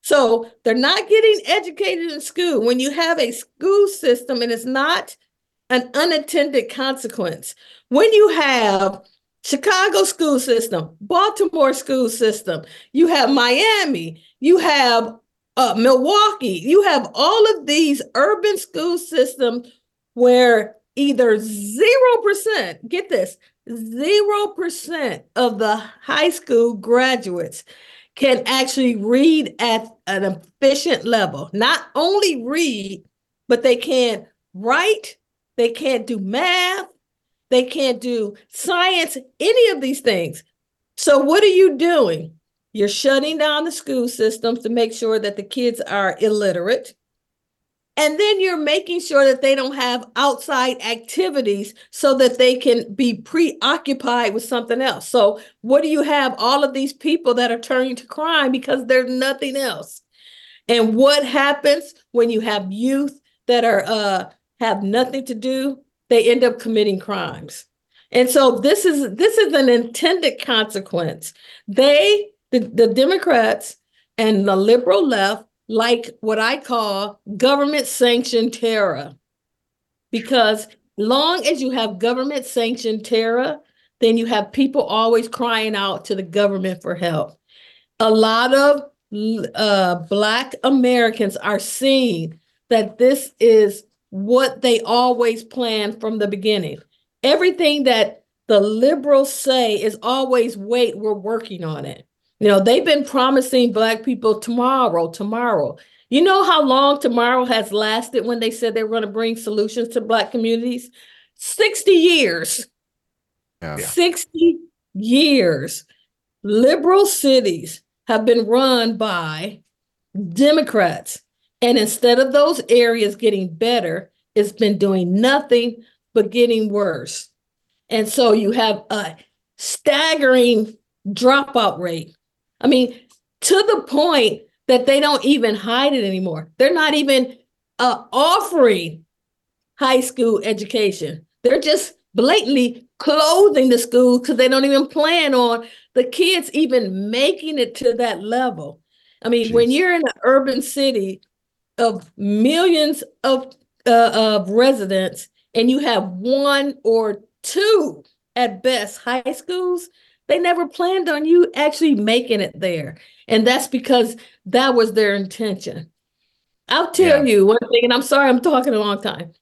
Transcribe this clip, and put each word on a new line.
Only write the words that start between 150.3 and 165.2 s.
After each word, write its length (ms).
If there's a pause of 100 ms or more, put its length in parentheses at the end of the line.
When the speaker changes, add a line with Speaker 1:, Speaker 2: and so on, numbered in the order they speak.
Speaker 1:
city 600 (560)
of 400
millions 880 (180)
of, 320 (300)
uh, 280
of 360
residents 800 (240)
and 180
you 80
have 300
one 760
or 400 (180)
two 600 (320)
at 260
best 360
high 340
schools, 560 (400)
they 120
never 280
planned 420
on 160
you 300
actually 400
making 460
it 180
there. 380 (300)
And 200
that's 200
because 480 (300)
that 300
was 180
their 220
intention. 760 (800)